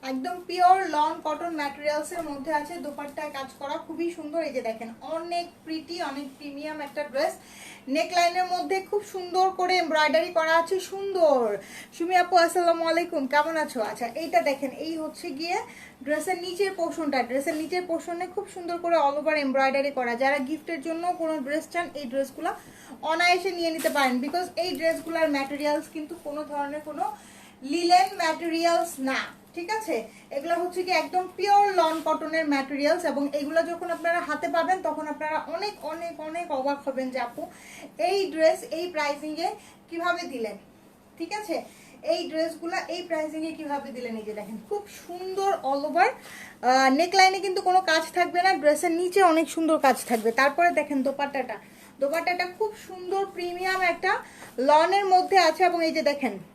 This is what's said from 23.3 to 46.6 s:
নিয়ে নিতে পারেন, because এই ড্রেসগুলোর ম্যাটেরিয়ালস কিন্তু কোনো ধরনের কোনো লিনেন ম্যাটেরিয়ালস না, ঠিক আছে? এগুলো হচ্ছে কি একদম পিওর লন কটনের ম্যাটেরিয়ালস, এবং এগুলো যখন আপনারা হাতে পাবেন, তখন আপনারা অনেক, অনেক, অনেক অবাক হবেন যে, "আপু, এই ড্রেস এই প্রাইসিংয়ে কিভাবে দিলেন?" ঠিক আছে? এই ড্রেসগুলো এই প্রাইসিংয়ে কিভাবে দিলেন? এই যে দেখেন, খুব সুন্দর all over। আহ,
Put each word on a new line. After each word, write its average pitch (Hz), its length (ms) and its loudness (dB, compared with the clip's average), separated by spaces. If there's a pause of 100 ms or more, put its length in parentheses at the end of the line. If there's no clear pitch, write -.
নিয়ে 339 200 -2
নিতে 320 200 0
পারেন, 262 300 2
because 330 260 -2 (100)
এই 339 200 -2
ড্রেসগুলোর 320 520 0
ম্যাটেরিয়ালস 294 640 0
কিন্তু 311 220 -10 (100)
কোনো 302 200 -8
ধরনের 285 360 -6
কোনো 311 360 -6 (460)
লিনেন 349 540 4
ম্যাটেরিয়ালস 339 840 2
না, 262 180 -2 (380)
ঠিক 349 160 -8
আছে? 320 380 -4 (220)
এগুলো 302 240 -2
হচ্ছে 349 280 -2
কি 359 80 -2
একদম 359 460 0
পিওর 403 380 6
লন 320 300 2
কটনের 311 440 0
ম্যাটেরিয়ালস, 285 560 0
এবং 285 280 0
এগুলো 311 300 0
যখন 339 280 -4
আপনারা 339 300 0
হাতে 302 280 -4
পাবেন, 349 340 0
তখন 311 240 -2
আপনারা 311 320 -4
অনেক, 370 460 -6
অনেক, 330 360 -8
অনেক 320 300 -6
অবাক 277 380 -2
হবেন 262 220 -4
যে, 254 80 -4
"আপু, 269 320 -8 (480)
এই 370 320 0
ড্রেস 320 400 4
এই 339 200 -6
প্রাইসিংয়ে 311 680 -4 (340)
কিভাবে 339 380 -2
দিলেন?" 220 280 -6 (600)
ঠিক 330 140 -8
আছে? 415 300 -4 (400)
এই 339 260 -2
ড্রেসগুলো 330 480 -2 (120)
এই 349 140 -6
প্রাইসিংয়ে 311 500 -4
কিভাবে 285 400 -6
দিলেন? 233 240 -8
এই 214 60 -8
যে 208 120 -8
দেখেন, 208 240 -10 (100)
খুব 415 200 -4 (180)
সুন্দর 381 460 -2 (100)
all 277 280 0
over। 349 180 4
আহ, - 800 0